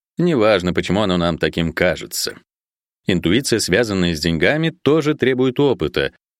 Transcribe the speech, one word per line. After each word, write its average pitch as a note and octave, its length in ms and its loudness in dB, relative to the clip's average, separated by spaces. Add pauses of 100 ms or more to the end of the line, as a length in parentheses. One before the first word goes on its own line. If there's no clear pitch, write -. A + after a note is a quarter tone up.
(180)
Неважно, A2 540 2
почему F2+ 280 0
оно F#2 160 0
нам E2+ 200 0
таким D#2+ 360 -2
кажется. - 680 -4 (680)
Интуиция, G#2 520 0
связанная F#2+ 560 0
с D2+ 60 -8
деньгами, G2 500 0
тоже D3+ 440 0
требует C3 440 0
опыта. E2 540 -2 (280)